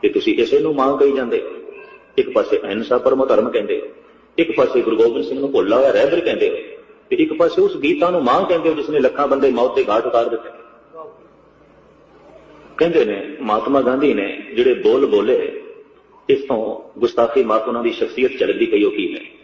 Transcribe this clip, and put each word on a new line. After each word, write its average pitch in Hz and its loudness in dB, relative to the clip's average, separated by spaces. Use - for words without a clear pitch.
ਤੇ 104 4
ਤੁਸੀਂ - 0
ਇਸੇ 120 2
ਨੂੰ 156 0
ਮਾਂ 139 2
ਕਹੀ 139 4
ਜਾਂਦੇ 120 -2
ਹੋ। - -10
ਇੱਕ - 0
ਪਾਸੇ 104 2
ਅਹਿੰਸਾ 110 -2
ਪਰਮ 131 2
ਧਰਮ 113 2
ਕਹਿੰਦੇ 104 -2
ਹੋ, - -12
ਇੱਕ - 0
ਪਾਸੇ 127 2
ਗੁਰੂ 113 0
ਗੋਬਿੰਦ 117 2
ਸਿੰਘ 135 -6
ਨੂੰ 139 -4
ਭੁੱਲਾ 101 2
ਹੋਇਆ 135 4
ਰਹਿਬਰ 143 2
ਕਹਿੰਦੇ 113 0
ਹੋ, - -4
ਤੇ 185 0
ਇੱਕ 160 0
ਪਾਸੇ 160 2
ਉਸ 190 0
ਗੀਤਾ 156 0
ਨੂੰ 170 0
ਮਾਂ 147 2
ਕਹਿੰਦੇ 165 0
ਹੋ, 156 2
ਜਿਸ 143 -6
ਨੇ 151 0
ਲੱਖਾਂ 135 0
ਬੰਦੇ 135 2
ਮੌਤ 123 0
ਦੇ 131 2
ਘਾਟ 117 0
ਉਤਾਰ 117 0
ਦਿੱਤੇ। - -6
ਕਹਿੰਦੇ 165 2
ਨੇ, 101 -6
ਮਹਾਤਮਾ 127 0
ਗਾਂਧੀ 131 2
ਨੇ 101 -4
ਜਿਹੜੇ 123 2
ਬੋਲ 113 2
ਬੋਲੇ, 104 0
ਇਸ - 2
ਤੋਂ 110 -4
ਗੁਸਤਾਖੀ 120 2
ਮਾਫ 110 0
ਉਹਨਾਂ 120 -4
ਦੀ 117 0
ਸ਼ਖਸੀਅਤ 123 -2
ਝਲਕਦੀ - 0
ਪਈ, 104 2
ਉਹ 95 2
ਕੀ 95 -6
ਨੇ? - -14